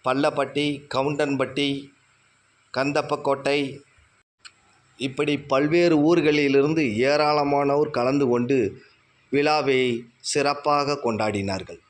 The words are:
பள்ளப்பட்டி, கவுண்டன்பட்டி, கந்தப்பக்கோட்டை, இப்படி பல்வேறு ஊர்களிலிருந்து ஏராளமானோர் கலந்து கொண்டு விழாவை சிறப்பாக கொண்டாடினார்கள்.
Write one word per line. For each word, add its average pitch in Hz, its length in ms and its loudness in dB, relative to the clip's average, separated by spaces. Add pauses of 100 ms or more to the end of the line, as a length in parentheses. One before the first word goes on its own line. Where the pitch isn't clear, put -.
பள்ளப்பட்டி, 143 880 -2
கவுண்டன்பட்டி, 139 920 -2 (880)
கந்தப்பக்கோட்டை, 139 1040 -2 (1160)
இப்படி 143 420 -4
பல்வேறு 151 580 2
ஊர்களிலிருந்து 147 1000 2
ஏராளமானோர் 143 920 2
கலந்து 135 380 0
கொண்டு 120 540 0 (480)
விழாவை 135 760 0 (160)
சிறப்பாக 143 840 0
கொண்டாடினார்கள். 101 760 -4 (120)